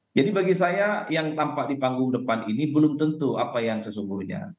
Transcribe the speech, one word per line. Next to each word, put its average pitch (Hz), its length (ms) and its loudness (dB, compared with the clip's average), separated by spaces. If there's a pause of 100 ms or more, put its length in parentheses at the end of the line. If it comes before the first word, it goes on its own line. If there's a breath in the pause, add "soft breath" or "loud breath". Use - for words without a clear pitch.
(140)
Jadi 139 160 4
bagi 185 240 2
saya 196 560 0
yang 156 240 0
tampak 143 380 -2
di 135 80 -4
panggung 127 340 0
depan 113 320 -2
ini 131 240 0
belum 151 240 4
tentu 147 400 0
apa 117 240 -2
yang 110 240 -2
sesungguhnya. 98 760 -6